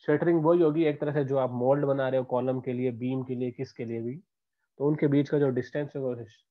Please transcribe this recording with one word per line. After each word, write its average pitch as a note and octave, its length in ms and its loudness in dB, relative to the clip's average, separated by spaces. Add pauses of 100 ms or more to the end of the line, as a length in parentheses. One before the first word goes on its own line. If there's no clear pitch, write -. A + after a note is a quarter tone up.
Shuttering D#3+ 360 4
वही F3 180 6
होगी D#3 220 2
एक D3 160 0
तरह D3 120 -2
से C#3+ 120 0
जो C3+ 140 0
आप B2+ 140 0
mold C3 320 2
बना C3+ 240 0
रहे C3 100 0
हो B2+ 60 -2
कॉलम B2+ 360 -2
के B2+ 120 -6
लिए, B2+ 180 -2
beam B2+ 340 -4
के B2+ 100 -6
लिए, B2 160 -4
किसके C3 340 -10
लिए A2+ 160 -6
भी, A#2+ 160 -8 (640)
तो C#3+ 80 2
उनके D3+ 180 2
बीच C#3+ 220 2
का D3+ 100 2
जो C#3+ 120 4
distance C#3+ 460 -4
होगा C3+ 120 -4
उसे A#2 180 -8 (240)